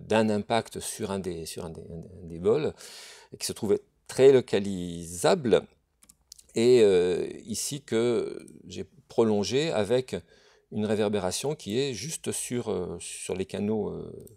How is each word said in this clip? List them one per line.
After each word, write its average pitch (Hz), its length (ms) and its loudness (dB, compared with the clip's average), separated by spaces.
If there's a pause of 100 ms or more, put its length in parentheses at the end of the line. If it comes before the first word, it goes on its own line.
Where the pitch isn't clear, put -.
d'un 110 280 2
impact 104 520 -2
sur 104 320 -8
un 98 80 -4
des, 85 260 -8
sur 90 180 -10
un 82 60 -10
des, 80 100 -14
un, 87 440 -16
un - 20 -16
des 82 140 -12
bols, 113 340 2 (580)
et - 40 -16
qui - 100 -10
se 95 60 -6
trouve 101 220 0
être - 120 -2 (220)
très 135 240 8
localisable, 98 1300 2 (920)
et, 117 260 8
euh, 90 440 4 (200)
ici 147 360 -8
que - 640 -2 (220)
j'ai 90 180 -12 (240)
prolongé 110 640 2
avec 107 460 0 (560)
une 107 140 -2
réverbération 104 680 -2
qui 104 240 -6
est 139 160 -2
juste 113 380 -8
sur, 117 360 -6
euh, 90 300 -6
sur - 360 -10
les 95 120 -4
canaux, 101 440 -4
euh, 82 220 -12 (240)